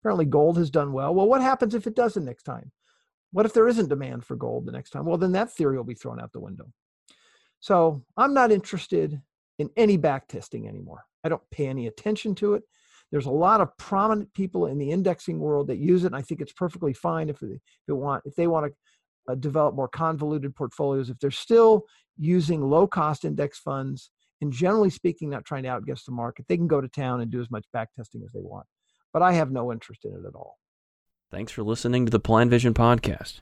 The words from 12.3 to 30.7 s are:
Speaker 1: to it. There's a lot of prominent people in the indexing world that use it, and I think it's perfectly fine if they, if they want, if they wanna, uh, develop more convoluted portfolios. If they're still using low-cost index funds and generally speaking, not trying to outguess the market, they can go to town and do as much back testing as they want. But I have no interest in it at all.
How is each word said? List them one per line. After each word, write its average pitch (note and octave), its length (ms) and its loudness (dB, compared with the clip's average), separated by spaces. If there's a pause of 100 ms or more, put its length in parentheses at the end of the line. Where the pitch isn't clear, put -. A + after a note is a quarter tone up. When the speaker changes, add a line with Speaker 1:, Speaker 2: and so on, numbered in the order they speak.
Speaker 1:
to G#3 200 0
it. G#3 80 -6 (480)
There's C#3 160 -2
a B2+ 40 -2
lot F#3 300 4
of - 160 -2
prominent G#3 560 -2
people F3+ 320 -2
in C#3 140 -4
the C#3 100 -2
indexing F3 500 -2
world D3 280 0
that B2+ 100 -4
use F3 280 2
it, - 20 0
and C3 80 -4
I C3+ 80 -6
think D#3+ 180 -8
it's C#3 120 -10
perfectly E3+ 400 -4
fine E3 360 -4
if C#3+ 100 -10
they, A#2+ 80 -12
if B2+ 140 -14 (260)
they D3+ 60 -4
want, C#3 320 -4
if C#3+ 100 -12
they E3+ 120 2
wanna, D#3 220 0 (600)
uh, B2+ 60 -4
develop C#3+ 400 0
more C3+ 120 -2
convoluted D3+ 680 -4
portfolios. C3+ 560 -4
If B2 80 -12
they're C#3+ 100 0
still A3+ 540 6 (340)
using D#3+ 440 2
low-cost D#3 640 2
index C#3+ 340 -4
funds C3+ 500 -8 (320)
and D3 100 -4
generally F#3 380 2
speaking, E3 400 -4
not C3 160 -8
trying C3+ 180 -8
to C3 60 -6
outguess B2 340 -8
the C3 80 -14
market, A#2+ 360 -8
they F3 100 0
can E3+ 100 0
go C#3+ 140 2
to C3 60 -8
town B2+ 340 -4
and A#2 100 -6
do A#2+ 100 -4
as A#2 80 -10
much A2 220 -8
back A2+ 240 -8
testing - 280 -16
as G#2+ 100 -18
they F#2+ 80 -12
want. F#2+ 260 -16 (460)
But D#3+ 80 2
I F3+ 100 6
have D#3+ 200 2
no B2 200 -4
interest A2 340 -14
in G2 60 -8
it F#2 160 -14
at F#2 80 -18
all. - 240 -20 (720)